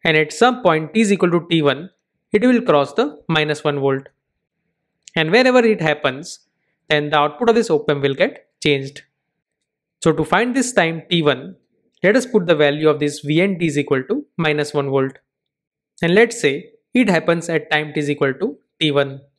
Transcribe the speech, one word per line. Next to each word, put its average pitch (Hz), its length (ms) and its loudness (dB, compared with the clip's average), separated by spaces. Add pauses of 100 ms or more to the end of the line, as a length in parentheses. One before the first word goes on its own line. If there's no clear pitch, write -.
And 160 140 0
at 151 160 -2
some 247 300 0
point 160 300 0
t 220 80 2
is 202 100 2
equal 185 200 2
to 170 180 -2
T 165 120 2
one, 143 300 -2 (400)
it 208 100 2
will 247 200 4
cross 143 320 2
the 285 340 -4
minus 151 360 -2
one 143 160 -2
volt. 135 280 -2 (1080)
And 160 160 -2
wherever 254 280 4
it 220 220 2
happens, 147 580 -4 (500)
then 147 200 0
the 151 80 2
output 151 320 0
of 220 60 4
this 233 140 0
op 151 200 0
amp 143 120 -2
will 139 140 -2
get 180 320 -4 (160)
changed. 139 400 -2 (1000)
So 160 100 4
to 151 100 -2
find 226 320 0
this 247 180 -2
time 165 360 0
T 170 120 0
one, 147 340 -2 (480)
let 202 120 4
us 247 100 2
put 190 200 0
the 170 100 2
value 147 340 2
of 147 100 0
this 147 200 -4
V 151 220 0
N 190 180 -2
T 170 80 -2
is 143 100 -2
equal 135 260 -2
to 262 220 -6 (120)
minus 151 360 -2
one 139 160 -2
volt. 135 240 -2 (880)
And 170 120 0
let's 233 260 2
say 147 320 -2 (220)
it 247 160 2
happens 170 400 0
at 156 220 -4
time 151 220 -2
t 160 60 -4
is 147 100 -4
equal 143 260 0
to - 220 -6 (220)
T 156 120 0
one. 139 300 -2 (160)